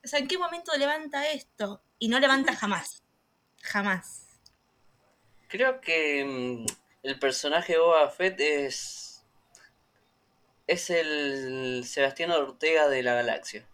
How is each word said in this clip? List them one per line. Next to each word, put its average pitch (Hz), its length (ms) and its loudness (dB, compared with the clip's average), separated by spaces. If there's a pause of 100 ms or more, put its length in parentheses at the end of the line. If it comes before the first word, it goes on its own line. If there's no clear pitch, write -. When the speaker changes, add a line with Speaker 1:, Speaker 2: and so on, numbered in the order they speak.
Speaker 1:
O 254 40 -14
sea, - 120 0
¿en 277 80 -2
qué 359 100 -2
momento 339 400 -4
levanta 294 540 -2
esto? 208 500 -8 (180)
Y 226 100 -2
no 247 100 4
levanta 269 340 4
Speaker 2:
<laughs> - 20 -4
Speaker 1:
jamás. 202 480 -4 (580)
Jamás. - 680 -4 (1200)
Speaker 3:
Creo 262 340 2
que, 151 440 2
mm, 123 400 -4 (380)
el 135 160 -6
personaje 147 540 0
de 160 60 4
Boba 165 300 6
Fett 185 320 -2
es, - 840 -4 (1400)
es 175 220 -2
el 135 1000 -2
Sebastián 143 440 0
Ortega 151 580 2
de 131 140 0
la 123 120 2
galaxia. 117 580 -4